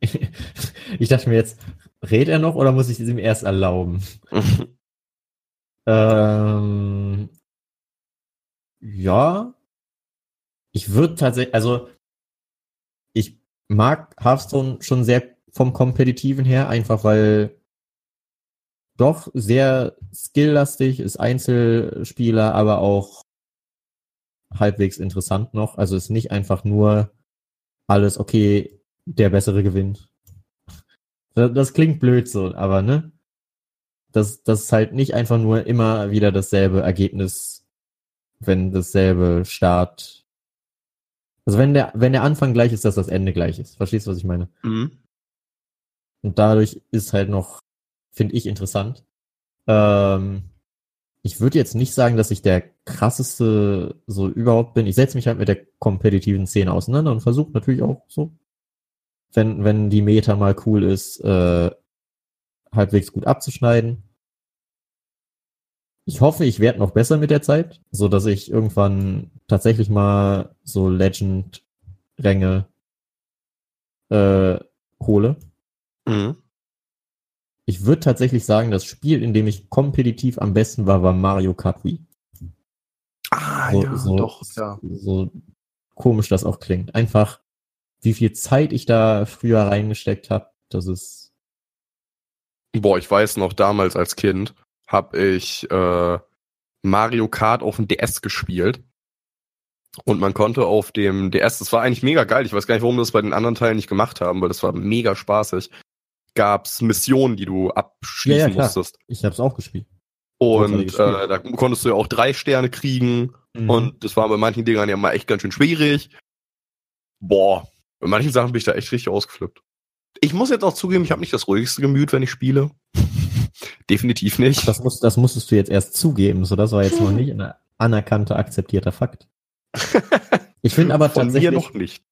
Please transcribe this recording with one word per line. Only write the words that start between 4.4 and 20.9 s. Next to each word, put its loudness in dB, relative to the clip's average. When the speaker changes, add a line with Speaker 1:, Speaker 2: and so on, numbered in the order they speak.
Speaker 1:
Ähm, 0
ja. 0
Ich -8
würd 2
tatsächlich, 0
also, -2
ich -4
mag 0
Hearthstone -2
schon 0
sehr 0
vom 0
Kompetitiven 0
her, 2
einfach -2
weil 2
doch 0
sehr 0
skill-lastig, 0